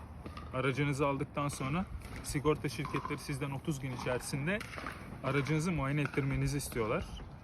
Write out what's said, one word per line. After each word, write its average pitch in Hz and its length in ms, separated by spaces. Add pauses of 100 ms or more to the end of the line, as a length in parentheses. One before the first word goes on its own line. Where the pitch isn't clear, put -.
(540)
Aracınızı 139 520
aldıktan 143 420
sonra 143 380 (360)
sigorta 151 460
şirketleri 135 500
sizden 139 320
otuz 139 300
gün 131 160
içerisinde 139 640 (680)
aracınızı 147 480
muayene 143 280
ettirmenizi 139 580
istiyorlar. 123 460 (400)